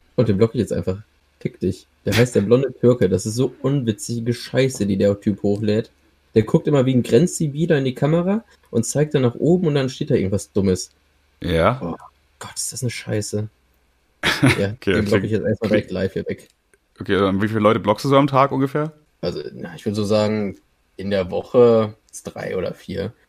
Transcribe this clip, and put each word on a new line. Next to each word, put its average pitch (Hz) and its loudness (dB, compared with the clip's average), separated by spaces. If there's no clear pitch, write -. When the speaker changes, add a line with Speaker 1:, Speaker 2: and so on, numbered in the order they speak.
Speaker 1:
Und 120 2
den 101 2
block 113 2
ich 135 -2
jetzt 95 -2
einfach. 92 -4
„Fick - -10
dich.“ - -4
Der 101 0
heißt 123 2
der 107 2
blonde 123 2
Türke. 120 4
Das 92 0
ist 110 -4
so 131 0
unwitzige 117 -2
Scheiße, 127 -2
die 98 0
der 101 2
Typ 101 -2
hochlädt. 104 -2
Der 110 6
guckt - 0
immer 143 4
wie 131 0
ein 123 2
Grenzsibi 156 0
da 165 2
in 135 0
die 127 -4
Kamera 175 0
und 113 -2
zeigt 147 -2
dann 139 2
nach 120 0
oben 175 2
und 147 0
dann 135 0
steht 147 -6
da 127 2
irgendwas 98 -2
Dummes. 95 0
Speaker 2:
Ja. 90 0
Speaker 1:
Oh 85 -8
Gott, - -18
ist - -8
das - -12
eine 123 -2
Scheiße. 104 -6
Ja, 98 -2
Speaker 2:
<laughs> 101 -14
Okay, 98 0
Speaker 1:
den 107 0
block 104 2
Speaker 2:
klingt, 95 -4
Speaker 1:
ich 104 -4
jetzt 98 -2
erstmal 107 -2
Speaker 2:
klingt 104 0
Speaker 1:
direkt - -12
live 95 -4
hier 90 -6
weg. - -10
Speaker 2:
Okay, 98 -2
dann 98 2
wie 107 0
viele 107 2
Leute 110 6
blockst 113 0
du 143 0
so 139 6
am 139 4
Tag 135 2
ungefähr? 139 -2
Speaker 1:
Also, 82 -6
na, - -14
ich - -12
würd 104 -4
so 107 -2
sagen, 104 0
in - -8
der 95 -2
Woche 110 4
drei - -8
oder 92 -4
vier. 92 -8